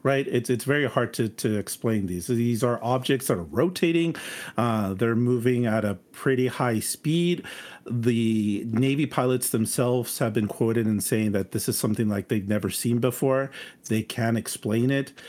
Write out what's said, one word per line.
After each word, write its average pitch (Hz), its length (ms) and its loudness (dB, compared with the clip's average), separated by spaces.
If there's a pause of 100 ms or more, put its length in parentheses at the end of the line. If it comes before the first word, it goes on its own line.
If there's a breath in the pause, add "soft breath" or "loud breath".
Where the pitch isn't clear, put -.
right? 139 240 2
It's, 117 200 0
it's 120 140 0
very 143 240 2
hard 117 280 0
to, 113 140 0
to 107 300 -2
explain 104 480 -2
these. 87 220 -4
These 117 340 2
are 120 220 2
objects 127 420 0
that 117 100 2
are 87 60 -2
rotating. 165 720 0 (420 loud breath)
Uh, 110 380 0
they're 117 220 2
moving 120 500 2
at 110 180 2
a 101 100 0 (180)
pretty 127 340 2
high 120 320 0
speed. 170 640 0 (480 loud breath)
The 113 760 2
Navy 135 380 2
pilots 127 440 0
themselves 120 680 0
have 117 140 0
been 110 120 0
quoted 113 400 0
in 104 140 0
saying 110 320 0
that 95 180 -2
this - 180 -4
is - 80 0
something 107 320 0
like 101 200 -2
they've 104 180 0
never 104 240 0
seen 120 300 0
before. 131 500 0 (380 loud breath)
They 110 140 2
can't 113 360 0
explain 113 540 0
it. 139 200 -2 (160 loud breath)